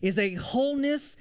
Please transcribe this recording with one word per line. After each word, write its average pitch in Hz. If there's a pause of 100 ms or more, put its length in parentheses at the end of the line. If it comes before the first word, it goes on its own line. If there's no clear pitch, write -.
is 185
a 202
wholeness 277